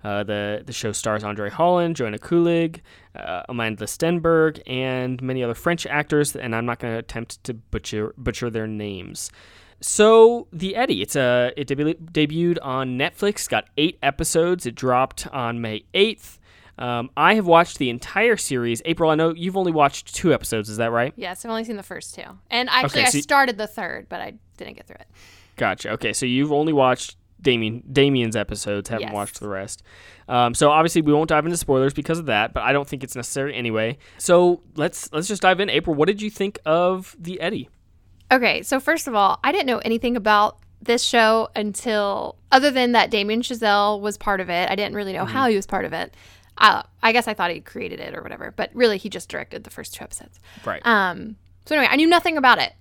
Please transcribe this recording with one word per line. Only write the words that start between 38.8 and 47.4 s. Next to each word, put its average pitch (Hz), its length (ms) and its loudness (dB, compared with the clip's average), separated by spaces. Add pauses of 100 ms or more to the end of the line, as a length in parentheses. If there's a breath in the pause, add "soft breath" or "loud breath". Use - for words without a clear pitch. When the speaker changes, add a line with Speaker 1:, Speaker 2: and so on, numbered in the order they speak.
Speaker 2:
first 302 260 -2
of 247 80 -6
all, 202 280 4
I 277 80 2
didn't 285 160 0
know 240 120 0
anything 233 380 -2
about 208 400 2 (240)
this 233 220 0
show 226 520 2
until, 208 800 -4 (160)
other 269 200 6
than 247 220 2
that 220 180 4
Damien 220 320 0
Chazelle 208 580 0
was 208 160 -6
part 196 240 -2
of 180 80 -6
it. 175 200 0
I 196 60 -2
didn't 202 200 -4
really 196 180 -6
know 180 120 -4
Speaker 1:
Mm-hmm. 220 80 -8
Speaker 2:
how 262 140 0
he 220 80 4
was 196 120 -2
part 190 180 -4
of - 80 -8
it. 170 220 -8 (420 soft breath)
Uh, - 240 6 (220)
I 226 80 6
guess 233 160 2
I 214 80 -4
thought 175 160 -2